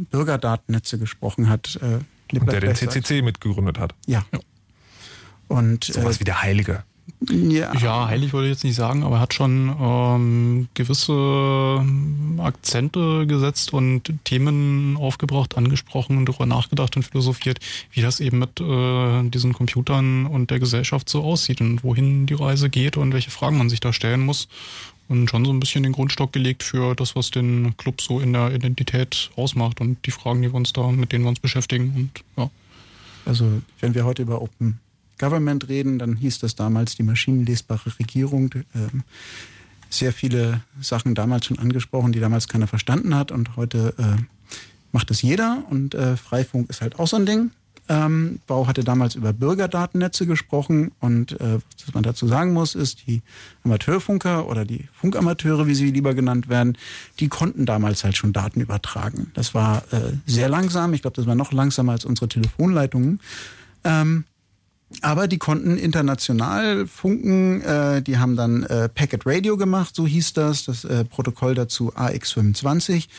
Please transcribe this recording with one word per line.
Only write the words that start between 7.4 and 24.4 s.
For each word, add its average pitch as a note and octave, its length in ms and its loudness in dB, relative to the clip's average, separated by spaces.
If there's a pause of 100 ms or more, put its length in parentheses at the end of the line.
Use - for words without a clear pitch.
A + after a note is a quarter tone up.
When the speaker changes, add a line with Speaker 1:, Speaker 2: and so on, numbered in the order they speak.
Speaker 3:
Ja, A#2 320 2
heilig C3+ 260 0
würde C3+ 140 0
ich C#3 60 0
jetzt C3 100 -4
nicht B2 120 2
sagen, B2 280 0
aber B2 140 2
er A#2 40 4
hat C3 120 0
schon, C3 460 2
ähm, A#2+ 960 2
gewisse C3+ 1120 2 (540)
Akzente D#3 880 0
gesetzt C#3+ 460 0
und C3 400 0 (100)
Themen C#3+ 720 2
aufgebracht, C3+ 580 -2
angesprochen C3 640 0
und C3 100 2
darüber C3 200 0
nachgedacht A#2+ 480 0
und C3+ 80 0
philosophiert, B2+ 560 -2 (320)
wie A#2+ 100 -2
das C3 200 0
eben B2 180 2
mit, B2 200 -2
äh, B2+ 680 2
diesen B2 240 0
Computern C3 720 0
und C3+ 240 0
der - 100 0
Gesellschaft A#2+ 500 0
so D3 140 0
aussieht D#3 380 0
und A#2 220 0
wohin C3+ 420 2
die C#3+ 80 0
Reise C#3 360 0
geht C3+ 280 0
und C3+ 160 2
welche B2+ 160 -2
Fragen D3 280 0
man A#2+ 120 4
sich A#2 120 -2
da A#2+ 120 0
stellen B2 280 0
muss. C#3 260 -2 (600)